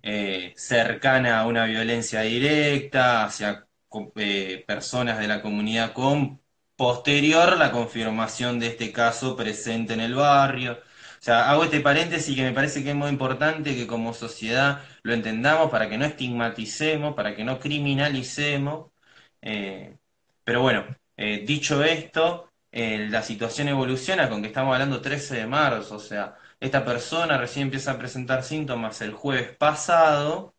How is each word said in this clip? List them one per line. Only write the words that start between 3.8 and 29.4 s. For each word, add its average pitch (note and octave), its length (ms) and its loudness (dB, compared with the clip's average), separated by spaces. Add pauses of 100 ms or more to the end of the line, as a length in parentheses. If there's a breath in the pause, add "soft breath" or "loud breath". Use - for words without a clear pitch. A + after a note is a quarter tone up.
co-, G#2+ 300 -12
eh, G2 500 -4
personas A2+ 520 -2
de G#2+ 100 -2
la G#2 120 -2
comunidad A2 520 -2
com, C3+ 460 0 (360)
posterior D3 840 4
la C#3 140 4
confirmación A#2 880 -2
de A#2 80 -2
este A2+ 240 -6
caso A#2 460 0
presente A2+ 560 -4
en A2+ 80 -2
el A#2 140 -2
barrio. C3+ 580 4
O - 500 -20
sea, A#2+ 260 6
hago D3+ 140 6
este D3+ 160 2
paréntesis D3+ 560 2
que C3 80 0
me B2+ 80 0
parece C#3 320 -2
que C#3+ 60 -4
es C#3+ 80 -2
muy C#3+ 120 0
importante C#3+ 640 -2
que A#2+ 140 -4
como A#2 260 -4
sociedad B2+ 720 -2 (200 loud breath)
lo A#2 100 0
entendamos A#2+ 580 2
para A2+ 160 2
que G#2 100 -6
no C3 60 0
estigmaticemos, C#3+ 1120 -2
para G#2 220 -4
que G#2+ 80 -6
no C3 120 -4
criminalicemos. C#3+ 1300 -2 (500 soft breath)
Eh, G2 540 -8 (500)
pero A#2+ 160 2
bueno, A#2+ 240 2 (300)
eh, G#2 320 -4
dicho D3 380 0
esto, E3 680 0 (180)
eh, A2 400 -4
la A2 120 0
situación A#2 480 -4
evoluciona C3+ 580 0
con G#2+ 140 -4
que A2 80 -6
estamos C3 240 0
hablando C3 260 0
trece C#3 380 -6
de A2+ 100 -4
marzo, B2 480 0
o G#2 40 -12
sea, G2+ 360 -8 (240 loud breath)
esta C3+ 240 0
persona D3+ 540 -2
recién C3+ 300 -4
empieza C3+ 240 -4
a B2 60 -4
presentar B2+ 460 -4
síntomas B2+ 560 -6
el G#2+ 140 -8
jueves B2+ 420 -4